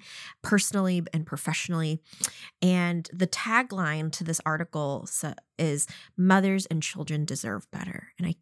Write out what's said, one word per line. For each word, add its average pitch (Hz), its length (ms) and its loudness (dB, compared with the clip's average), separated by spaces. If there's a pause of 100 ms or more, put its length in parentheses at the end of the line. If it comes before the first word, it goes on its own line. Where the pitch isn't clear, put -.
(420)
personally 190 720 2
and 160 140 -2
professionally. 160 760 -2 (600)
And 175 500 2
the 180 160 0
tagline 180 880 0
to - 100 -6
this 160 220 -2
article 156 640 -2
sa-, - 260 -4 (260)
is 151 280 0 (280)
"Mothers 190 520 6
and 160 140 0
children 151 440 -2
deserve 110 440 -6
better." - 480 -10
And 180 80 -2
I 165 160 0